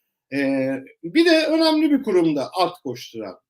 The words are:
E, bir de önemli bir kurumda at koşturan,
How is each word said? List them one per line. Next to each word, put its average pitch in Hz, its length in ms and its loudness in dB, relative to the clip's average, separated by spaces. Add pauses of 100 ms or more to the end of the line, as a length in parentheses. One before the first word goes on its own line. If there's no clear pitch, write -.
(320)
E, 135 380 -2 (320)
bir 170 220 2
de 320 220 4
önemli 311 440 2
bir 277 120 2
kurumda 165 500 0
at 175 320 -2
koşturan, 113 540 -12 (120)